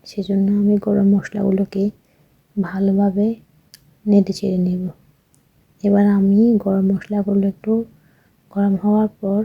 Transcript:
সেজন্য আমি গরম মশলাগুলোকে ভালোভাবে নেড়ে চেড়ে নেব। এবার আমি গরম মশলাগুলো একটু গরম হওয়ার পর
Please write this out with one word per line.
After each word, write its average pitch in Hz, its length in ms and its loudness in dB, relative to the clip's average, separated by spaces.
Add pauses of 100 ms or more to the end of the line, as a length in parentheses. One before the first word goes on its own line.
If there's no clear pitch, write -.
সেজন্য 196 400 -4 (120)
আমি 202 200 2
গরম 202 300 0
মশলাগুলোকে 196 720 -2 (720)
ভালোভাবে 196 720 0 (800)
নেড়ে 202 280 4
চেড়ে 190 260 -4
নেব। 180 240 -2 (1000)
এবার 202 280 2
আমি 196 280 2 (180)
গরম 196 300 0
মশলাগুলো 196 600 -2
একটু 214 260 -4 (760)
গরম 202 260 0
হওয়ার 208 380 0
পর 196 300 -4